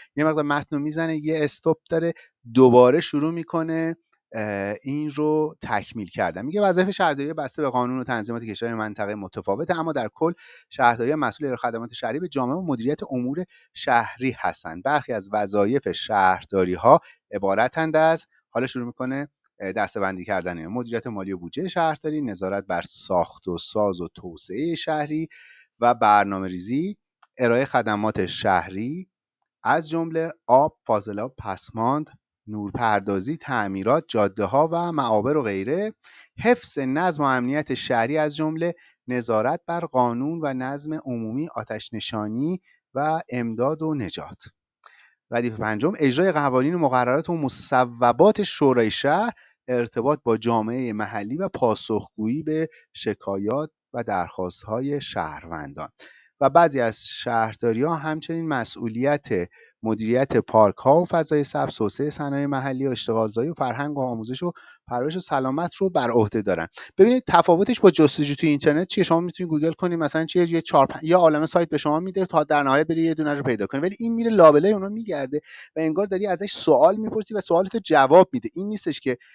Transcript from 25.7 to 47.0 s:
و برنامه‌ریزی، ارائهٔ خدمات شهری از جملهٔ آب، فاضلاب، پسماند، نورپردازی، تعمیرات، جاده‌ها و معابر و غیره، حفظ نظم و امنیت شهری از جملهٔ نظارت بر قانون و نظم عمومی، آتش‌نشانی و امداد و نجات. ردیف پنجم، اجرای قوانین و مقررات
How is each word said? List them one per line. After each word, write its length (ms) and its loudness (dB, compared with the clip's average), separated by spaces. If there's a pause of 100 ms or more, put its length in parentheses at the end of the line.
و 140 4
برنامه‌ریزی، 1040 0 (400)
ارائهٔ 280 2
خدمات 600 0
شهری 840 -2 (540)
از 260 0
جملهٔ 420 -4 (160)
آب، 380 4
فاضلاب، 520 -4
پسماند، 720 -4 (380)
نورپردازی، 920 -2
تعمیرات، 680 0
جاده‌ها 640 0
و 200 -2
معابر 460 0
و 60 0
غیره، 500 -4 (500)
حفظ 360 0
نظم 440 -2
و 20 2
امنیت 480 0
شهری 440 0
از 180 -2
جملهٔ 380 -4 (340)
نظارت 600 0
بر 120 -4
قانون 640 -2
و 100 -2
نظم 400 -8
عمومی، 640 -6
آتش‌نشانی 1040 -6 (320)
و 280 -2 (100)
امداد 500 -2
و 120 -2
نجات. 500 -8 (880)
ردیف 240 -2
پنجم، 440 -2
اجرای 320 2
قوانین 440 0
و 20 -2
مقررات 520 2